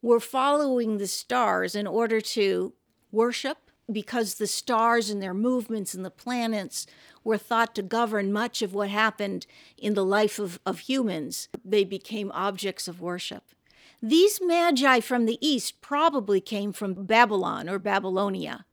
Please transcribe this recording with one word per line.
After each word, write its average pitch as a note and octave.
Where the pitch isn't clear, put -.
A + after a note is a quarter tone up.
were A#3
following C4
the G3
stars F#3+
in G#3
order A3
to F#3+
worship, A#3+
because G#3+
the G#3
stars A#3
and G3+
their F#3+
movements A3
and F#3
the F#3
planets A3+
were A3
thought A3+
to G#3+
govern G3+
much A3+
of F#3+
what G3+
happened G#3
in G#3
the G3
life G#3
of, F3
of F#3
humans. F3+
They G3
became G3
objects F#3+
of F3+
worship. F3+
These E4+
magi E4
from A#3+
the A3+
east C#4
probably C#4
came G3+
from G3
Babylon F#3
or G3
Babylonia. F#3+